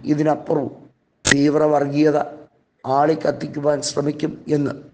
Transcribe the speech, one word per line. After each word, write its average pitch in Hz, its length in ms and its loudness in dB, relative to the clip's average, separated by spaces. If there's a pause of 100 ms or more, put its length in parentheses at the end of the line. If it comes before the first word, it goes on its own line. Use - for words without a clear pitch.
(160)
ഇതിനപ്പുറവും 151 600 0 (560)
തീവ്ര 147 320 4 (120)
വർഗീയത 143 420 2 (680)
ആളിക്കത്തിക്കുവാൻ 147 960 0 (120)
ശ്രമിക്കും 147 440 -4 (220)
എന്ന് 143 180 -2 (180)